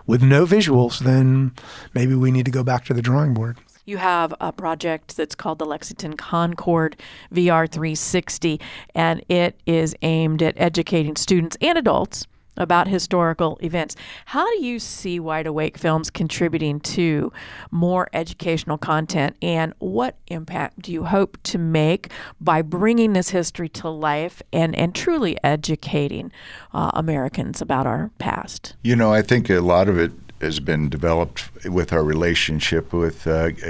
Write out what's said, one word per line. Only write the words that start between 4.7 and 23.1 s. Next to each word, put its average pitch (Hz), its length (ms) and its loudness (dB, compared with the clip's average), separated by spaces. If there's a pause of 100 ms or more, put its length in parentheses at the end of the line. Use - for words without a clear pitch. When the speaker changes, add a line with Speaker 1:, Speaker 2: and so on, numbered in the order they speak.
Speaker 2:
that's 156 180 -4
called 160 240 -6
the 156 80 -6
Lexington 156 500 -10
Concord 170 800 0 (360)
V 175 180 4
R 160 160 4
three 156 300 -4
sixty, - 640 -2 (340)
and 165 340 0
it 175 380 2
is 160 360 2
aimed 160 420 2
at 160 140 2
educating 160 580 0
students 170 440 0
and 330 160 2
adults - 520 0 (280)
about 175 320 2
historical 170 720 0
events. - 340 -4 (300)
How 294 180 -2
do 440 180 0
you 240 160 -4
see 180 400 -6
Wide 160 280 -4
Awake 156 320 -2
Films 160 320 0
contributing 156 720 -2
to 160 520 0 (380)
more 175 420 0
educational 160 640 -4
content, 156 640 -2
and 160 380 -2
what 220 480 -4
impact 170 560 -10
do 170 100 -10
you 160 120 -4
hope 190 400 0
to - 140 -4
make 160 520 2 (280)
by 160 220 2
bringing 208 540 2